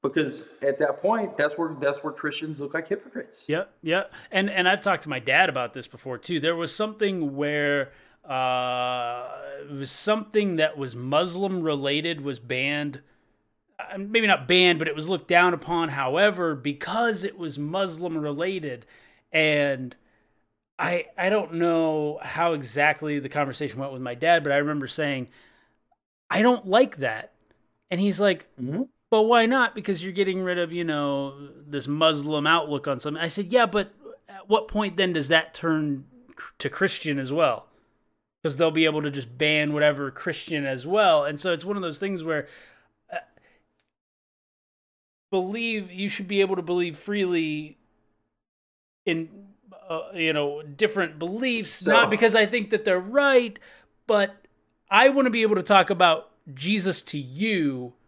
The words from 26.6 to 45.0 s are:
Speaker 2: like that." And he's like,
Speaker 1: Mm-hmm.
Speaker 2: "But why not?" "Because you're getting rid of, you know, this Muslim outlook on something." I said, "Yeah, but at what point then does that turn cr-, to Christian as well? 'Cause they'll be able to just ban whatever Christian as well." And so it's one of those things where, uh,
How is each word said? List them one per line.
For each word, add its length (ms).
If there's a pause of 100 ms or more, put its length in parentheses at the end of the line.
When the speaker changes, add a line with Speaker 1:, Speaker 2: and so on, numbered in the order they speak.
Speaker 2:
like 300
that." 360 (560)
And 120
he's 200
like, 280 (120)
Speaker 1:
Mm-hmm. 220 (280)
Speaker 2:
"But 120
why 240
not?" 280
"Because 300
you're 80
getting 300
rid 160
of, 140
you 120
know, 500 (320)
this 220
Muslim 580
outlook 420
on 100
something." 240
I 60
said, 180
"Yeah, 200
but 260 (360)
at 200
what 200
point 280
then 160
does 160
that 260
turn 500 (300)
cr-, 240
to 120
Christian 480
as 140
well? 360 (760)
'Cause 140
they'll 160
be 140
able 160
to 80
just 280
ban 340
whatever 380
Christian 560
as 200
well." 380
And 160
so 120
it's 120
one 120
of 60
those 180
things 240
where, 240 (640)
uh, 60 (2000)